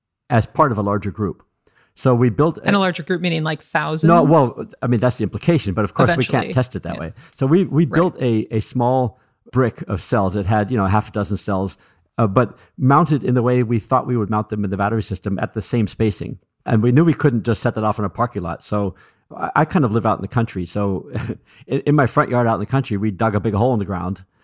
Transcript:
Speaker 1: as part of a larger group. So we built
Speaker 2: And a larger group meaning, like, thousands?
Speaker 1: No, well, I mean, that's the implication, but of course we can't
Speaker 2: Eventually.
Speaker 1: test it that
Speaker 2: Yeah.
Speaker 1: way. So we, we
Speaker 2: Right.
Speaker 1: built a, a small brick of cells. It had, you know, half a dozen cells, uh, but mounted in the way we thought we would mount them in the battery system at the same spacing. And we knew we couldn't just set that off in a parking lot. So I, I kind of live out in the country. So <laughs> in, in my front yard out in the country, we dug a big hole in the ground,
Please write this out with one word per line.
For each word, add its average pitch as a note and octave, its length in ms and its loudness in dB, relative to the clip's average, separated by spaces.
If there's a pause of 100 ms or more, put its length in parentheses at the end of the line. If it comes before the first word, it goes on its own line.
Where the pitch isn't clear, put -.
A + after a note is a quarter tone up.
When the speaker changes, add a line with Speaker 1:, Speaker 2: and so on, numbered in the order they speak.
(300)
Speaker 1:
as A2+ 160 2
part D3+ 260 2
of G#2 60 -4
a A2 40 0
larger G2+ 300 -2
group. - 320 -6 (520)
So C3 180 2
we A#2+ 160 4
built D3 340 0
Speaker 2:
And - 120 2
a G3 40 4
larger F#3 240 -2
group F3 180 -4
meaning, E3 220 -2
like, D#3 180 -6
thousands? D#3 460 -2
Speaker 1:
No, E3 160 6
well, C#3+ 440 4 (140)
I B2+ 60 -2
mean, A#2+ 120 2
that's B2 180 0
the A2+ 60 -4
implication, G#2+ 500 0
but G#2+ 100 0
of - 120 -4
course C#3 200 4
we C3 80 0
can't - 220 -2
Speaker 2:
Eventually. - 80 -8
Speaker 1:
test B2+ 220 0
it F2 80 -10
that - 120 -8
Speaker 2:
Yeah. - 60 -10
Speaker 1:
way. D#2+ 120 -10 (220)
So C#3 120 -2
we, E3+ 180 4
we D3 200 2
Speaker 2:
Right. A#2+ 80 -2
Speaker 1:
built E3+ 280 0
a, A2+ 340 0
a A2 60 0
small B2+ 580 0 (320)
brick A#2+ 380 0
of F#2+ 120 -2
cells. G2+ 340 0
It G2+ 100 -2
had, G#2 240 0
you B2 80 -2
know, G2 80 0
half G2+ 240 0
a - 20 -20
dozen G2+ 260 -4
cells, F#2+ 380 -4 (420)
uh, A2+ 100 2
but G#2 280 0 (220)
mounted C#3 460 2
in B2+ 100 0
the B2 80 2
way B2 220 2
we A#2 160 0
thought B2 280 -2
we B2 80 -2
would G#2 140 0
mount G#2+ 200 -2
them G#2 140 -4
in G2 60 -2
the G2 80 -4
battery G#2 260 0
system G2 360 -6
at - 160 -6
the A2 60 -6
same A2+ 260 -2
spacing. - 500 -4 (280)
And A2 180 2
we B2 80 4
knew D3 120 6
we E3 100 4
couldn't A#2+ 300 0
just A2+ 180 -2
set A#2+ 140 -2
that G#2+ 80 -4
off G#2+ 160 0
in G#2 60 -2
a F#2 40 -4
parking A#2 340 -4
lot. E2+ 200 -8
So G2+ 300 -2 (420)
I, E2 200 -6
I D#3 100 2
kind E3 180 0
of G#2 80 2
live A2 140 0
out G#2+ 140 0
in - 20 -10
the F#2+ 60 -6
country. G#2+ 400 -4
So G2+ 420 -4 (300)
<laughs> - 280 -20
in, C3+ 140 -2
in C#3+ 140 2
my D3 100 4
front - 240 0
yard A#2+ 160 0
out A2+ 100 0
in F2+ 40 -2
the G2+ 80 -6
country, B2 300 -2
we G#2+ 120 -2
dug G#2+ 240 -2
a G#2 60 2
big G2 160 -2
hole B2 180 2
in A2 60 0
the F#2+ 60 -4
ground, F2+ 380 -8 (200)